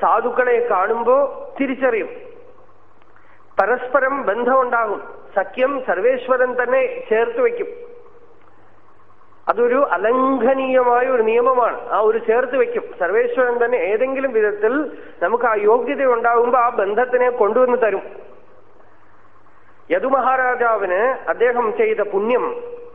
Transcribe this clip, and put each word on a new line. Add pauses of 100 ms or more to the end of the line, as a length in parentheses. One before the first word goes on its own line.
സാധുക്കളെ
കാണുമ്പോ (120)
തിരിച്ചറിയും, (1500)
പരസ്പരം
ബന്ധമുണ്ടാകും. (340)
സഖ്യം
സർവേശ്വരൻ
തന്നെ
ചേർത്ത്
വയ്ക്കും. (1800)
അതൊരു
അലംഘനീയമായ
ഒരു
നിയമമാണ്.
ആ
ഒരു
ചേർത്ത്
വയ്ക്കും. (180)
സർവേശ്വരൻ
തന്നെ
ഏതെങ്കിലും
വിധത്തിൽ (240)
നമുക്ക്
ആ
യോഗ്യത
ഉണ്ടാകുമ്പോ
ആ
ബന്ധത്തിനെ
കൊണ്ടുവന്ന്
തരും. (1700)
യദു
മഹാരാജാവിന്
അദ്ദേഹം
ചെയ്ത
പുണ്യം, (300)